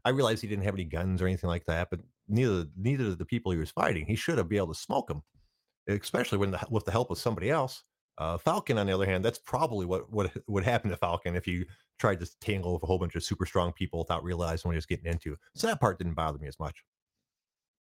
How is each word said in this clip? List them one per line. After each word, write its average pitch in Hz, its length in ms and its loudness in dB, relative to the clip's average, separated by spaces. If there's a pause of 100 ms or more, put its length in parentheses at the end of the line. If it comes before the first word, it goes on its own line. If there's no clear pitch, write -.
I 120 60 4
realize 123 300 2
he 113 60 -6
didn't 101 180 -2
have 98 100 0
any 92 100 -2
guns 87 360 0
or 92 60 2
anything 92 220 0
like 87 180 0
that, 85 240 0
but 90 80 -4 (300)
neither, 104 380 2 (100)
neither 123 300 0
of 90 120 -2
the 87 80 -6
people 117 240 -2
he 87 80 2
was 78 140 -2
fighting, - 340 0
he 101 80 0
should 165 240 0
have 87 100 0
been 101 100 2
able 92 140 2
to 78 60 -8
smoke - 320 -2
'em, 73 120 -4 (640)
especially 104 500 0
when 98 140 2
the, 87 180 -4
with 110 140 0
the 90 80 -2
help 117 180 2
of 85 80 -2
somebody 104 320 0
else. 143 320 -2 (360)
Uh, 80 180 -2
Falcon, 160 420 0
on 101 80 2
the 98 60 2
other 95 140 2
hand, 92 180 2
that's 120 140 0
probably 123 480 -2
what, 92 260 -2
what 101 200 0 (140)
would 98 180 0
happen 117 260 2
to 85 60 -2
Falcon 87 380 -2
if 87 120 -2
you 90 180 0 (340)
tried 98 220 2
to - 200 -10
tangle 90 340 0
with 85 80 -2
a 82 40 -4
whole 90 120 4
bunch 85 160 -2
of 82 100 -4
super 92 220 -2
strong 87 260 2
people 87 260 -4
without 82 240 -2
realizing 85 460 -2
what 85 60 0
he - 20 0
was 80 100 -4
getting 82 240 -4
into. 80 260 -4 (180)
So - 120 -2
that 226 140 -2
part 101 180 2
didn't 85 160 -4
bother 78 240 -2
me 76 80 -10
as 67 120 -12
much. 73 260 -8 (960)